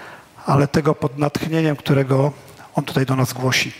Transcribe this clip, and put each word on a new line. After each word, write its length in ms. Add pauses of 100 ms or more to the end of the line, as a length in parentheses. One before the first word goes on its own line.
(460)
ale 220
tego 260
pod 240
natchnieniem, 580
którego 560 (420)
on 100
tutaj 220
do 100
nas 160
głosi. 480